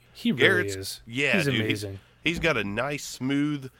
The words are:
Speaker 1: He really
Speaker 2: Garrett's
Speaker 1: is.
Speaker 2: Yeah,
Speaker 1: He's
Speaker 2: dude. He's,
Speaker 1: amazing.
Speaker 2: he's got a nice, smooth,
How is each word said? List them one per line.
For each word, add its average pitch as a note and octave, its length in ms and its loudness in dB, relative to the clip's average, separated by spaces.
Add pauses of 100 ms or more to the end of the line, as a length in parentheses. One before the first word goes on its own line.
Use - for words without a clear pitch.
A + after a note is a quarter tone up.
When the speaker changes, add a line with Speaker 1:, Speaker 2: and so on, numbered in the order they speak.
(120)
Speaker 1:
He A#3 200 -2
really B2+ 160 2
Speaker 2:
Garrett's F3+ 260 2
Speaker 1:
is. F#2+ 320 -10
Speaker 2:
Yeah, B2+ 300 0
Speaker 1:
He's F#2+ 80 4
Speaker 2:
dude. C#3 100 2
He's, G#2+ 300 0
Speaker 1:
amazing. G2 160 -10 (220)
Speaker 2:
he's E3+ 180 0
got D#3 160 2
a G#2 80 0
nice, B2 400 -4
smooth, C#3 760 -2